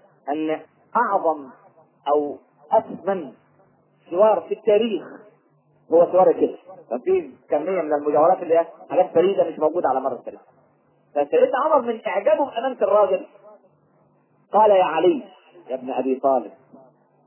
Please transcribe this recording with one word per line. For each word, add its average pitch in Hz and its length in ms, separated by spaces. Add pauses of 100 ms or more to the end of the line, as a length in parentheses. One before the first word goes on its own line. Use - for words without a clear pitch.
(280)
أن 156 320 (360)
أعظم 165 540 (580)
أو 147 300 (340)
أثمن 185 600 (760)
سوار 202 380
في 202 60
التاريخ 208 500 (880)
هو 170 200
سوار 180 180
الجسر. - 280 (320)
كان - 80
في - 320 (200)
كمية 165 320
من 151 120
المجاورات 151 480
اللي 165 160
هي 165 80 (240)
حاجات 175 240
فريدة 180 300
مش 160 140
موجودة 156 300
على 131 120
مر 127 120
التاريخ. - 280 (760)
فسيدنا 233 500
عمر 311 160
من 233 260
إعجابه 294 380
بأمانة 254 380
الراجل 196 440 (1300)
قال: 214 180
"يا 185 140
علي 175 380 (460)
يا 123 60
ابن 127 160
أبي 127 300
طالب، 127 320 (760)